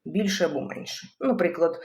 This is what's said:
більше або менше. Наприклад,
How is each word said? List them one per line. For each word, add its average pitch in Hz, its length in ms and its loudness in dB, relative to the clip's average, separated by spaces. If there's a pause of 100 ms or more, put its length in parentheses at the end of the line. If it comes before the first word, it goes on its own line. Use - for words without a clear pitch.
більше 190 400 0
або 147 160 -2
менше. - 460 -10 (120)
Наприклад, 170 640 2